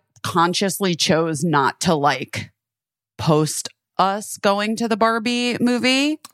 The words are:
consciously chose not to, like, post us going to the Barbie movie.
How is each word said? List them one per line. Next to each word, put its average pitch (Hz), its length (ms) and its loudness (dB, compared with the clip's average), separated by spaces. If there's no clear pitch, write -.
consciously 180 720 0
chose 160 480 0
not 143 380 2
to, 170 140 2
like, 139 560 -2
post 156 520 0
us 196 400 -2
going 208 380 0
to 226 140 -4
the 220 80 0
Barbie 233 640 0
movie. 254 580 0